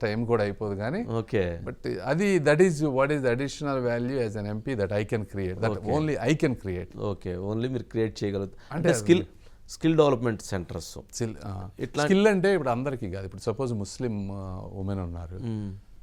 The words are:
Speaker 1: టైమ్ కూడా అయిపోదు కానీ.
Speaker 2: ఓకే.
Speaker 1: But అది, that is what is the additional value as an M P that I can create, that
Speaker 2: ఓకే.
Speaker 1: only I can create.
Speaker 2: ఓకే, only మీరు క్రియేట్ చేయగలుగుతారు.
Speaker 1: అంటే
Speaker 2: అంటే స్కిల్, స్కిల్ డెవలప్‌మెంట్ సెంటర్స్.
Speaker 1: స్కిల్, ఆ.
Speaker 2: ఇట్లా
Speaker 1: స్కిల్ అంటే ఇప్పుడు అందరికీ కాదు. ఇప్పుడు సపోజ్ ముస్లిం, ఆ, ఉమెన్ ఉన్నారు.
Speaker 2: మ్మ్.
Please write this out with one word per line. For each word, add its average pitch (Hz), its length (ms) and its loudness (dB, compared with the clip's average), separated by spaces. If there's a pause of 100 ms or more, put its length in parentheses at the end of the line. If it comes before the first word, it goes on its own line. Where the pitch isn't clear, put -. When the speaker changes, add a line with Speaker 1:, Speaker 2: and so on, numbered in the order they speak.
Speaker 1:
టైమ్ 113 240 0
కూడా 113 180 4
అయిపోదు 101 320 -2
కానీ. 131 300 -2
Speaker 2:
ఓకే. 104 580 0
Speaker 1:
But 127 120 -8 (300)
అది, 180 340 4
that 147 180 6
is 185 240 6
what 139 260 4
is 147 140 0
the 123 120 4
additional 139 440 -2 (100)
value 123 400 0
as 104 100 -6
an 104 140 -4
M 107 100 -4
P 104 180 -4
that 98 120 0
I 104 220 0
can 107 120 0 (100)
create, 95 200 -2
that 107 160 0
Speaker 2:
ఓకే. 101 200 -4
Speaker 1:
only 147 420 2
I 151 120 2
can 127 100 2 (100)
create. 90 340 -6
Speaker 2:
ఓకే, 98 360 -4
only 107 360 -4
మీరు 113 120 -4
క్రియేట్ 110 400 -2
చేయగలుగుతారు. 98 520 -4
Speaker 1:
అంటే 160 140 2
Speaker 2:
అంటే 120 120 4
స్కిల్, 170 220 6 (460)
స్కిల్ 160 280 2
డెవలప్‌మెంట్ 123 440 4
సెంటర్స్. 85 580 -6 (140)
Speaker 1:
స్కిల్, 110 220 -4 (100)
ఆ. 95 240 -8 (100)
Speaker 2:
ఇట్లా 139 240 -2
Speaker 1:
స్కిల్ 196 240 6
అంటే 196 260 4
ఇప్పుడు 147 160 0
అందరికీ 120 420 -2
కాదు. 95 140 -6
ఇప్పుడు 92 160 -12
సపోజ్ 120 320 -2
ముస్లిం, 101 580 -4
ఆ, 95 420 -8
ఉమెన్ 98 260 -4
ఉన్నారు. 85 420 -8
Speaker 2:
మ్మ్. 107 340 -8 (280)